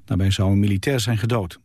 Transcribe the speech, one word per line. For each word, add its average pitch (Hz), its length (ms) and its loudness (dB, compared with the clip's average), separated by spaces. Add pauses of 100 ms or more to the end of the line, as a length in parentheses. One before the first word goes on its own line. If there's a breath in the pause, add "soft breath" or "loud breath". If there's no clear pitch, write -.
Daarbij 95 260 0
zou 95 200 0
een 101 80 2
militair 104 400 0
zijn 110 180 -2
gedood. 110 480 -4